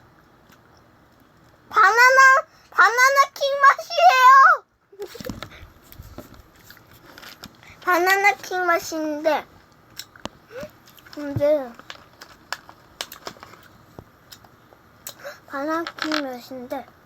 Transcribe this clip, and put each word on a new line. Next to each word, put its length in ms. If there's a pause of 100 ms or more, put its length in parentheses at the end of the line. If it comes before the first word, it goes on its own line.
(1700)
바나나, 760 (260)
바나나 640
킥 80 (180)
맛이에요. 1000 (3250)
<laughs> 60
바나나 520
킥 240
맛인데, 840 (1700)
근데 580 (3750)
바나나 380
킥 400
맛인데 640 (180)